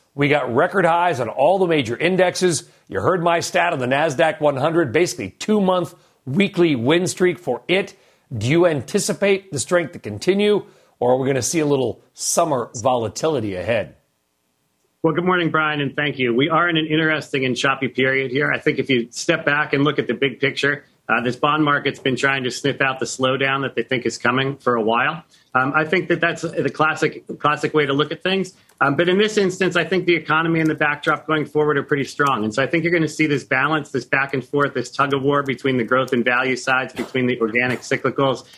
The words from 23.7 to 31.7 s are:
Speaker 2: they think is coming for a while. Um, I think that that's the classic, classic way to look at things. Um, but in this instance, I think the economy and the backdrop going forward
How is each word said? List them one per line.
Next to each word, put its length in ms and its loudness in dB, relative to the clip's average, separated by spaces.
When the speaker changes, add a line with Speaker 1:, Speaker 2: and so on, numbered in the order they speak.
Speaker 2:
they 80 -2
think 240 -4
is 140 -4
coming 380 0
for 180 0
a 60 0
while. 420 -2
Um, 200 0
I 100 2
think 240 -2
that 120 -2
that's 220 -2
the 260 -4
classic, 560 -2
classic 340 0
way 140 2
to 60 0
look 180 0
at 100 -10
things. 320 -2
Um, 160 2
but 140 2
in 80 4
this 200 2
instance, 380 0
I 100 0
think 200 0
the 100 4
economy 440 2
and 100 2
the 60 0
backdrop 500 0
going 220 0
forward 300 2